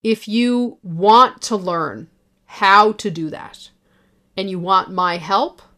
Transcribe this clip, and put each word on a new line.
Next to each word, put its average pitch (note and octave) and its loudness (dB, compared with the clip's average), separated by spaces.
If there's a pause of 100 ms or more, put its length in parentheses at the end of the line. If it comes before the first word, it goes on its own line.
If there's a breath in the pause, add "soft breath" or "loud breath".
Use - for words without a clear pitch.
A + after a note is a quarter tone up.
If A3 -2
you A#3+ -2
want G#3 2
to A3 -6
learn E3 -6 (380)
how G#3 4
to G#3+ -8
do D#3+ -8
that - -18 (680)
and F#3+ -6
you F#3 -6
want F#3 0
my F3+ -2
help G3+ -4 (160)